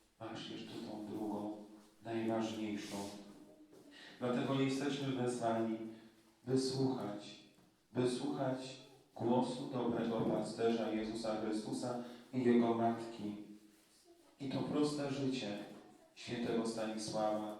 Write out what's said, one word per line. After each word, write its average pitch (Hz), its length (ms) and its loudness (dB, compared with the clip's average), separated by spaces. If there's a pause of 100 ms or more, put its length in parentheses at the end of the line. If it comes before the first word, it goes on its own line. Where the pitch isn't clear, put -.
(200)
masz - 320 -8
jeszcze - 220 -10
tą 104 320 -8
drugą, 104 600 -4 (380)
najważniejszą. 110 920 0 (1200)
Dlatego 123 340 2
jesteśmy 135 540 2
wezwani, 117 680 2 (680)
by 131 140 4
słuchać, 131 760 -2 (580)
by 123 160 4
słuchać 135 680 -2 (380)
głosu 117 580 2
dobrego 117 480 0
pasterza 110 680 2
Jezusa 107 500 0
Chrystusa 120 640 -2 (300)
i 127 100 2
Jego 120 300 8
Matki. 110 600 0 (1040)
I 135 100 -4
to 135 100 0
proste 147 520 2
życie 120 460 0 (580)
świętego 117 520 0
Stanisława, 107 920 -2